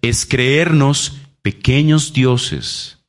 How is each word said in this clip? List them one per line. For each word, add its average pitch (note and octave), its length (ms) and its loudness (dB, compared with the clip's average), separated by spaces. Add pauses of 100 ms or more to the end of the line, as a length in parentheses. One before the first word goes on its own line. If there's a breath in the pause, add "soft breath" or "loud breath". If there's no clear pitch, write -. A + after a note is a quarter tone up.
es A#2 240 -2
creernos C#3 920 0 (220)
pequeños D3+ 720 0
dioses - 880 -2 (100)